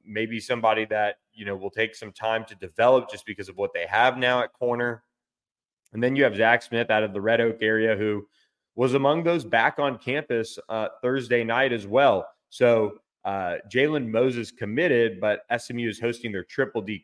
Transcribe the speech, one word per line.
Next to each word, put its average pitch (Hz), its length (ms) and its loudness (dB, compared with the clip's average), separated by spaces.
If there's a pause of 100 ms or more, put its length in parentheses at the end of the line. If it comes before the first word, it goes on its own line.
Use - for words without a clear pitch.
maybe 110 360 -6
somebody 110 460 0
that, 104 320 -2 (140)
you 107 120 -16
know, 101 100 -6
will 95 160 -8
take 110 240 -4
some 107 160 -16
time 113 360 -2
to 104 100 -20
develop 117 520 2
just 104 160 -14
because 98 240 -12
of 92 80 -18
what 98 160 -4
they 85 140 -6
have 120 320 2
now 123 240 2
at 110 100 -6
corner. 120 520 -4 (880)
And 113 100 -4
then 127 140 2
you 139 80 4
have 107 120 2
Zach 113 260 4
Smith 117 280 -2
out 107 120 4
of 101 120 -4
the 101 60 -4
Red 113 200 2
Oak 113 220 0
area, 110 340 2
who 104 300 -2 (480)
was 123 180 0
among 139 300 2
those 165 220 0
back 113 340 2
on 139 180 0
campus, 127 640 -4 (100)
uh, 110 200 -4 (120)
Thursday 123 440 0
night 120 280 2
as 104 140 -4
well. 110 420 4 (220)
So, 113 480 2 (260)
uh, 95 320 -4 (160)
Jalen 135 360 0
Moses 117 420 0
committed, 117 680 0
but 107 280 -2
S 117 220 -6
M 120 80 -8
U 117 100 -4
is 101 120 -8
hosting 117 320 -6
their 92 120 -8
Triple 117 380 -4
D 98 220 -8